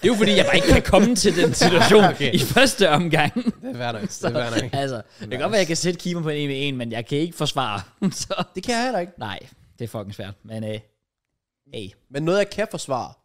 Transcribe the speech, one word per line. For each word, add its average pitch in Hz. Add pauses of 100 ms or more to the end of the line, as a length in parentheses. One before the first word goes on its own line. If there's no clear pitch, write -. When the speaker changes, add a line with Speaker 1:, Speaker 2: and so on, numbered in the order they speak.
Speaker 1:
det -
er 240
jo -
fordi, 208
jeg 185
bare -
ikke 170
kan -
komme 220
til 185
den 165
situation 190
Speaker 2:
<laughs> 160
Okay. 139
Speaker 1:
i -
første 226
omgang. 156
Speaker 2:
Det 240 (180)
er 254
fair 120
nok. 113
Speaker 1:
<laughs> -
Så, -
Speaker 2:
Det 120
er 120
fair 110
nok. 123
Speaker 1:
altså, 139
det 107 (140)
kan 226
Speaker 2:
Nice. 127
Speaker 1:
godt 170
være, 220
at 190
jeg 175
kan 160
sætte 170
keeper 175
på 156
en 151
en 147
v 139
en, 135
men 117
jeg 113
kan 139
ikke 165
forsvare. 123 (200)
<laughs> 196
Så. - (100)
Speaker 2:
Det 190
kan 240
jeg 233
heller 247
ikke. 175
Speaker 1:
Nej, 104 (400)
det 123
er 113
fucking 104
svært. 98
Men, 110
øh, 107 (960)
hey. 107 (220)
Speaker 2:
Men 139
noget, 170
jeg 202
kan 208
forsvare 131 (120)